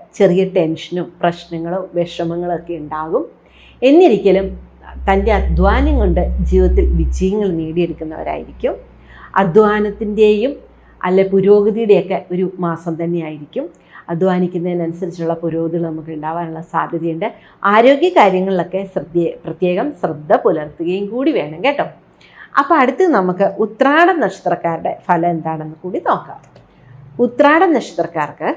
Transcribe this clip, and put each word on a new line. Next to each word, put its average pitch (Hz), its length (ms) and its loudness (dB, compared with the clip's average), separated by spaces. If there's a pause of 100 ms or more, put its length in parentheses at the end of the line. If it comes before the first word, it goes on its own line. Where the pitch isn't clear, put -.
(180)
ചെറിയ 185 240 4 (120)
ടെൻഷനും 170 520 -2 (140)
പ്രശ്നങ്ങളും 170 600 -4 (160)
വിഷമങ്ങളൊക്കെ 175 840 -4
ഉണ്ടാകും. 160 420 -4 (640)
എന്നിരിക്കലും 208 580 6 (640)
തൻ്റെ 196 320 2
അധ്വാനം 220 600 2
കൊണ്ട് 175 220 2 (260)
ജീവിതത്തിൽ 185 380 4 (140)
വിജയങ്ങൾ 190 480 0 (100)
നേടിയെടുക്കുന്നവരായിരിക്കും. 160 1160 -6 (680)
അധ്വാനത്തിൻ്റെയും 208 1120 2 (520)
അല്ലെ 185 260 4
പുരോഗതിയുടെയൊക്കെ 202 840 4 (140)
ഒരു 180 140 -2 (200)
മാസം 165 260 -4 (100)
തന്നെയായിരിക്കും. 165 640 -6 (460)
അധ്വാനിക്കുന്നതിനനുസരിച്ചുള്ള 175 1200 -2 (100)
പുരോഗതികൾ 165 460 -2
നമുക്ക് 156 260 -10
ഉണ്ടാവാനുള്ള 160 440 -8 (140)
സാധ്യതയുണ്ട്. 165 540 -4 (460)
ആരോഗ്യ 277 440 6
കാര്യങ്ങളിലൊക്കെ 190 640 2 (120)
ശ്രദ്ധ, 170 340 -2 (180)
പ്രത്യേകം 180 440 -2 (120)
ശ്രദ്ധ 156 320 -2 (120)
പുലർത്തുകയും 170 720 -2
കൂടി 277 240 0
വേണം 156 280 -6
കേട്ടോ. 277 200 0 (720)
അപ്പോൾ 330 220 2
അടുത്ത് 277 220 2 (120)
നമുക്ക് 185 300 2 (180)
ഉത്രാട 294 440 2 (140)
നക്ഷത്രക്കാരുടെ - 720 -4 (140)
ഫലം 175 300 2
എന്താണെന്ന് 156 460 -8
കൂടി 190 160 -8 (100)
നോക്കാം. - 300 -6 (840)
ഉത്രാട 294 380 2 (120)
നക്ഷത്രക്കാർക്ക് 160 840 -4